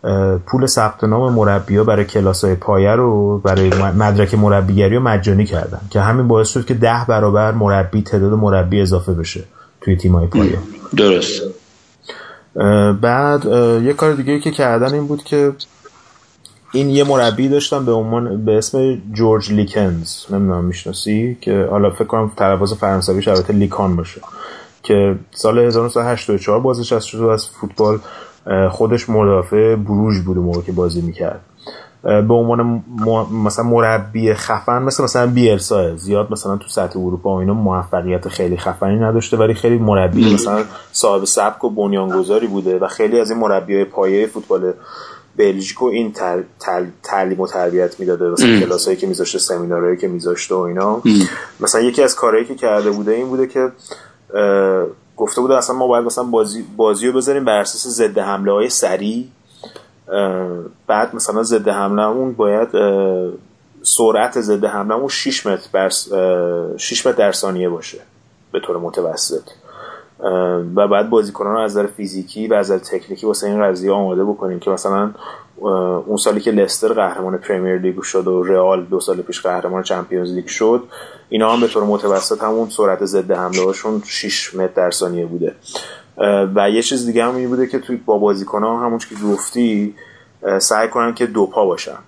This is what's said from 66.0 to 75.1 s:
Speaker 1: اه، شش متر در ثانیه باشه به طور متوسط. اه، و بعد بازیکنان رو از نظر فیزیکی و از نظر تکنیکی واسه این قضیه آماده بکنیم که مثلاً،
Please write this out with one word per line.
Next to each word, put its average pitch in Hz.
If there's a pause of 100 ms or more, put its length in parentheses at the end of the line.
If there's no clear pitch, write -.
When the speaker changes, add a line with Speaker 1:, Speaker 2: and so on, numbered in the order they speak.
Speaker 1:
اه، 90
شش -
متر 123
در 101
ثانیه 92
باشه 85 (540)
به -
طور 87
متوسط. 82 (840)
اه، 98 (440)
و 101
بعد 104
بازیکنان 104
رو 113
از 110
نظر 101
فیزیکی 101
و 110
از 98
نظر 92
تکنیکی 98
واسه 104
این 104
قضیه 95
آماده 95
بکنیم 95
که 98
مثلاً، 98 (520)